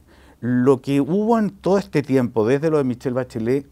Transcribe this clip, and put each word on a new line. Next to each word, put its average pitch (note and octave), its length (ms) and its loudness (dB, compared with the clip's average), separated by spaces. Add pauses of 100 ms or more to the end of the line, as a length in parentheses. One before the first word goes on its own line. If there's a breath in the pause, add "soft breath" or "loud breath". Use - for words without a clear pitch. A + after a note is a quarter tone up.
(420 soft breath)
lo B2 400 2
que C#3 200 0
hubo G#3+ 380 0
en G#3 100 -2
todo F#3+ 300 0
este D3+ 240 -2
tiempo, A#2+ 420 0
desde C#3 240 0
lo D#3 80 2
de C#3 60 2
Michelle B2+ 320 -4
Bachelet, B2+ 560 -4